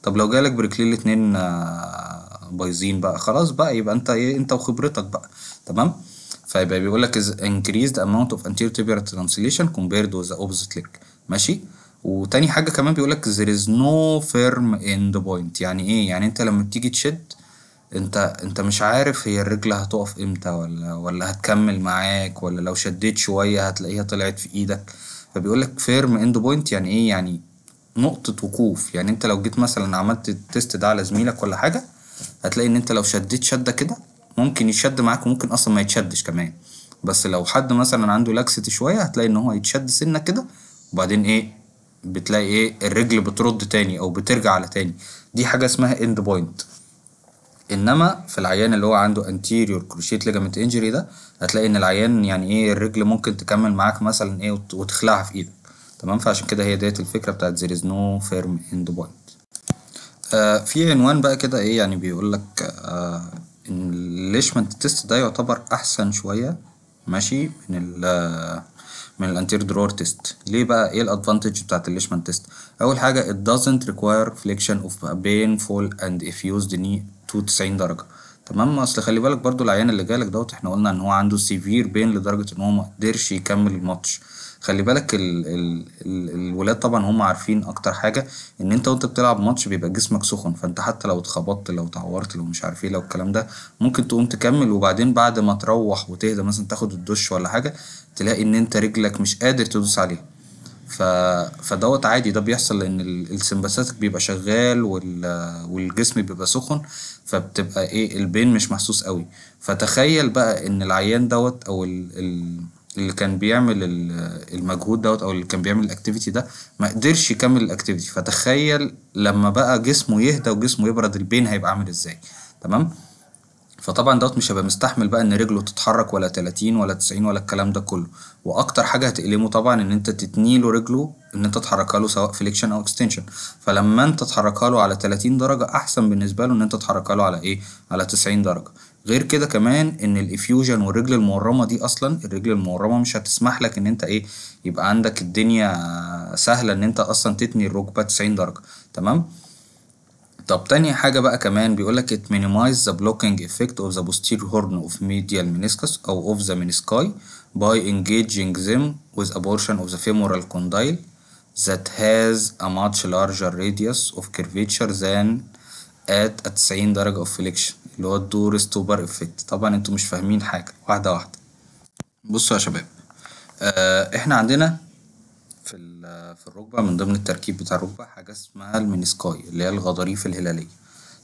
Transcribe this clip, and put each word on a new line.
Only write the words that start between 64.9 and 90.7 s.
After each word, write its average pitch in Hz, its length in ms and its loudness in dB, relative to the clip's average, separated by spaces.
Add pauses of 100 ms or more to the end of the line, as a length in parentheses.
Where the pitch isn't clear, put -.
ده 113 100 2
يعتبر 120 440 0 (120)
احسن 107 380 -2
شوية، 110 460 -4 (500)
ماشي، 101 380 -2
من - 60 -6 (200)
ال، 87 920 -2 (580)
من 95 100 -2
الانتير 95 320 -2
درور 101 280 0
تيست. - 460 -6 (120)
ليه 117 160 0
بقى؟ 113 280 2
ايه 110 100 0
الادفانتج 104 640 0
بتاعت 87 240 -4
الليشمنت 90 380 -4
تيست؟ - 200 -6 (360)
اول 127 180 2
حاجة 131 340 2
it 98 160 -2
doesn't 127 380 4
require 104 420 2
flexion 101 480 -2 (100)
of - 200 -10
a 78 60 -4
painful 101 920 0
and 90 240 -4
effused 95 420 -2
knee 95 280 -2 (320)
to 101 160 -2
تسعين 98 300 -2
درجة. 87 260 -2 (420)
تمام؟ 143 340 0
اصل 123 220 0
خلي 113 180 2
بالك 135 180 2
برضو 127 260 0
العيان 110 260 4
اللي 101 140 0
جالك 113 240 -2
دوت 110 260 -4
احنا - 160 -8
قلنا 101 200 2
ان 95 120 0
هو 98 100 0
عنده 101 260 4
سيفير 101 500 0
بين 107 240 2
لدرجة 101 440 -2
ان 95 60 -8
هو 101 100 2
ما 101 120 2 (160)
قدرش 110 320 0
يكمل 101 400 0
الماتش. 90 500 -6 (400)
خلي 98 200 0
بالك 131 340 0
ال، 87 320 -2
ال، 85 380 -4 (200)
ال، 90 240 -6
الولاد 90 500 -2
طبعًا 117 260 0
هم 107 160 2
عارفين 101 420 0
اكتر 104 300 -4
حاجة 135 340 -2 (340)
ان 95 100 0
انت 127 160 2
وانت 131 180 2
بتلعب 123 340 2
ماتش 113 280 0
بيبقى 87 220 -2
جسمك 101 340 0
سخن، 95 300 -2
فانت 87 260 -6